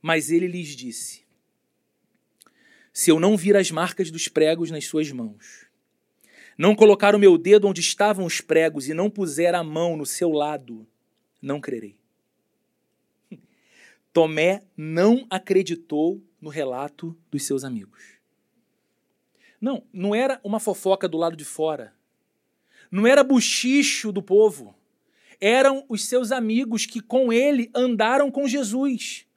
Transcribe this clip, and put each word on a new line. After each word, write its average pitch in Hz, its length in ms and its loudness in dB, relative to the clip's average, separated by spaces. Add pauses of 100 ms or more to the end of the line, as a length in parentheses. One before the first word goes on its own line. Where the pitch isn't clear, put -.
Mas 156 280 -2
ele 170 160 2
lhes 170 300 -10
disse: - 460 -14 (1700)
"Se - 180 0
eu 160 100 6
não 208 160 4
vir 202 200 2
as 190 140 2
marcas 165 400 -6
dos 160 160 -8
pregos 156 440 0
nas 151 160 -10
suas 156 240 -4
mãos, 113 560 -14 (880)
não 190 180 4
colocar 208 400 6
o 208 40 2
meu 190 180 8
dedo 196 320 4
onde 175 120 -4
estavam 196 440 -2
os 165 160 -6
pregos 156 480 0
e 156 60 -6
não 190 160 -2
puser 170 440 -2
a 175 80 -2
mão 160 340 -4
no 147 100 -8
seu 170 240 -2
lado, 143 560 -6 (540)
não 139 200 -8
crerei." 110 380 -12 (1300)
<laughs> - 80 -20 (760)
Tomé 165 500 2 (140)
não 180 520 2
acreditou 180 920 -2 (180)
no 156 100 -16
relato 143 680 -8 (140)
dos 139 140 -6
seus 131 200 -4
amigos. 113 540 -14 (1400)
Não, 247 320 -6
não 196 220 -4
era 262 280 -2
uma 208 160 -4
fofoca 190 480 -2
do 165 120 -4
lado 170 180 -2
de 151 80 -18
fora. 151 500 -6 (960)
Não 202 160 0
era 277 160 6
buchicho 262 880 0
do 196 120 -4
povo. 185 520 2 (640)
Eram 269 500 2
os 214 180 -4
seus 247 260 -2
amigos 226 540 -2
que - 140 -10
com 247 320 0
ele 247 420 2
andaram 247 560 2
com 277 180 -4
Jesus. 254 760 -4 (100)